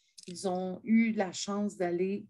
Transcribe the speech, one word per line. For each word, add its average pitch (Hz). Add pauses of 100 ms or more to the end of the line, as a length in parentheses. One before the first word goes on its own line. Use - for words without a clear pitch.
(260)
Ils 180
ont 185
eu 226
la 202
chance 202
d'aller 190